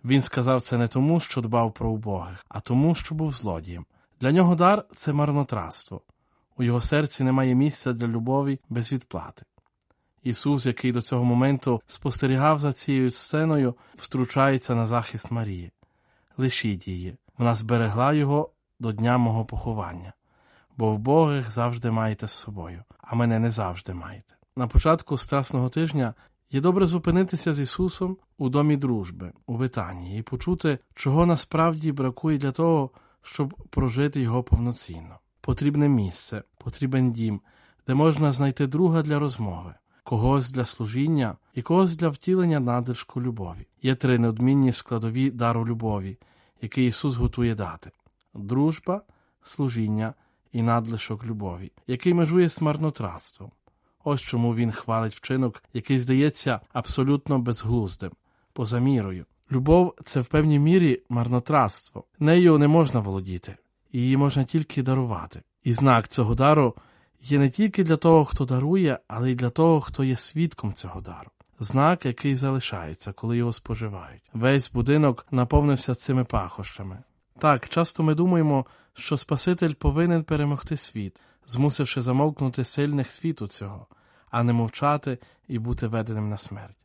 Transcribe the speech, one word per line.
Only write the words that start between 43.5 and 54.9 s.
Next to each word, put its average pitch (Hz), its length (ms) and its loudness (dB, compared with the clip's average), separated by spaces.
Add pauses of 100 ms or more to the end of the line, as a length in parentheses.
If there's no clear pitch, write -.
Є 131 140 2
три 123 240 2
неодмінні 123 520 4
складові 117 600 -2
дару 117 360 0
любові, 107 500 -4 (440)
який 123 260 0
Ісус 127 280 -2
готує 120 400 0
дати: - 360 -10 (420)
дружба, 147 680 -2 (420)
служіння 110 720 -2 (380)
і 117 100 -2
надлишок 117 640 -2
любові, 98 460 -8 (160)
який 127 260 0
межує 170 360 4
з - 120 -6
марнотратством. 147 880 -4 (520)
Ось 143 180 -2
чому 120 340 0
він 117 160 0
хвалить 113 440 -4